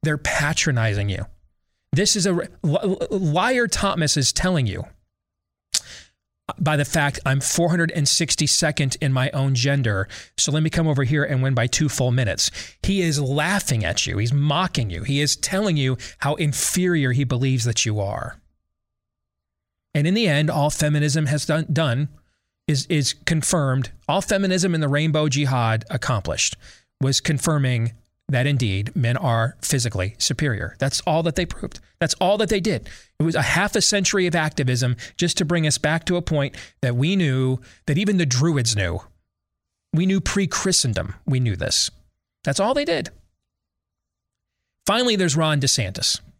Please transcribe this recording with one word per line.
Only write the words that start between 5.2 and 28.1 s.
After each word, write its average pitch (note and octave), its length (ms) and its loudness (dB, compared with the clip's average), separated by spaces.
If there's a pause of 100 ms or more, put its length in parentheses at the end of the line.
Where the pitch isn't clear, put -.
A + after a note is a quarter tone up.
by D3+ 180 2
the C#3+ 80 2
fact C#3+ 400 0
I'm C3+ 160 0
four E3+ 300 0
hundred E3 220 2
and D3 140 0
sixty-second D3+ 920 0
in C3+ 140 0
my C3 160 0
own C3+ 240 0
gender, A#2 540 0 (280)
so - 160 0
let D#3 100 2
me D#3+ 60 2
come D#3+ 180 0
over C#3+ 180 2
here C#3+ 200 2
and C3 180 0
win C3+ 120 0
by A#2+ 120 2
two D3+ 220 0
full B2+ 220 0
minutes. A#2+ 400 0 (320)
He G3 180 0
is D#3+ 180 0
laughing D3 640 0
at F2 240 -2
you. F2 120 -4
He's A#2 160 0
mocking C#3+ 560 0
you. E2 140 -6
He C#3 180 0
is D3 140 0
telling F#3+ 420 0
you C3 180 0 (220)
how C#3+ 160 -2
inferior D#3 800 0
he C#3 120 2
believes B2 400 0
that A#2+ 220 0
you G#2+ 120 -2
are. - 380 -4 (1600)
And D3 120 2
in F3+ 80 2
the A3+ 120 2
end, D3+ 240 2
all D3 200 2
feminism D3+ 560 0
has C#3+ 200 -2
done, D#3 260 0
done C#3+ 360 0 (580)
is, C#3+ 200 0
is D3+ 280 0 (100)
confirmed, C#3 680 0 (160)
all E3 120 2
feminism F#3+ 540 2
in D#3+ 60 0
the D3+ 80 0
rainbow D3+ 400 2
jihad B2+ 600 0
accomplished - 680 -2 (440)
was C3+ 200 2
confirming C3 720 0 (360)